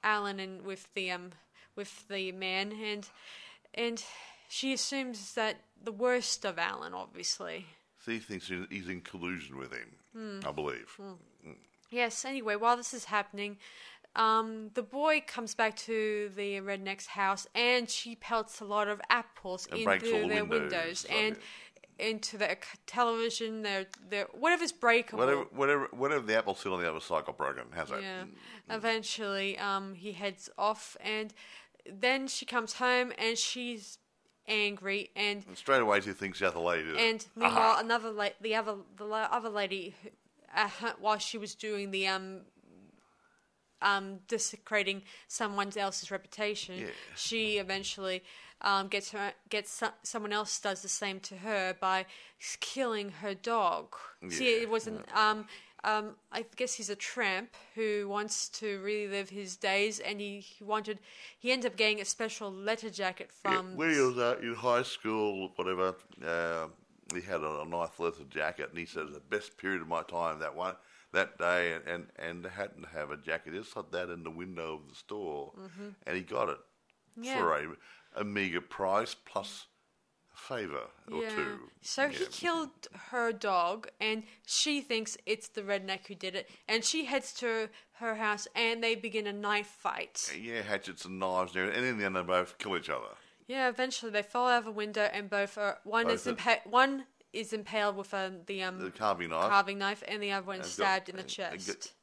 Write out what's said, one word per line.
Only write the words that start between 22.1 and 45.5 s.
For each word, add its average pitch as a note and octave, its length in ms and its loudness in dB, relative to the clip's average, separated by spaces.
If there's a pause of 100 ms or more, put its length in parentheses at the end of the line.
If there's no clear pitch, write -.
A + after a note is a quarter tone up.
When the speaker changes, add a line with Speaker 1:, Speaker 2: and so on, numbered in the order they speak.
Speaker 1:
their F#3+ 240 2
c-, - 240 -14
television, A3+ 760 0
their, G3 220 -2 (220)
their, G3+ 260 0
whatever's E4 380 4
breakable. A#3 480 4
Speaker 2:
Whatever, C#3 320 6
whatever, C#3 400 4
whatever C3+ 360 2
the A2 100 6
apples G2+ 220 4
sit F#2+ 120 0
on F2+ 100 2
the E2+ 80 4
other D#2+ 100 -2
side D#2 260 2
got D#2+ 120 -6
broken, C2+ 260 0 (100)
has D#2 160 -2
it? C2 140 -2
Speaker 1:
Yeah. - 200 -6
Speaker 2:
Mm. - 540 -10
Speaker 1:
Eventually, G#3 800 0
um, G3 380 -2
he F#3+ 160 -10
heads F#3+ 360 -6 (120)
off, G#3+ 420 0
and G#3+ 320 -2 (580)
then B3+ 360 2
she - 180 -4
comes A3+ 280 -2
home, B3 440 4
and A3+ 180 2
she's A#3+ 600 -4 (500)
angry, G3+ 680 0
and G3+ 320 0
Speaker 2:
And F#3 100 -14
straight C3+ 240 6
away G#2 200 8
she G2+ 100 -4
thinks F#2+ 280 -4
the F#2+ 100 6
other E2 100 0
lady E2+ 240 4
did D#2+ 140 -2
it. - 40 2
Speaker 1:
And A3+ 240 2 (100)
meanwhile, A3+ 360 6
Speaker 2:
Aha. G#3 80 6
Speaker 1:
another A3+ 320 0
la-, G#3 180 0 (120)
the G#3+ 140 -2
other, G#3+ 200 0 (200)
the G#3 100 -10
la-, G#3+ 260 -2
other A3+ 180 0
lady, G3 540 -2
who, G#3 60 -14 (460)
uh, G#3 120 4
her, A3+ 320 -2
while G#3 180 4
she G#3+ 220 -4
was G#3 160 -8
doing G3+ 340 -4
the, F#3+ 180 0
um, F#3+ 340 -2 (1400)
um, G3 460 2
desecrating G3+ 760 0 (240)
someone G3+ 500 0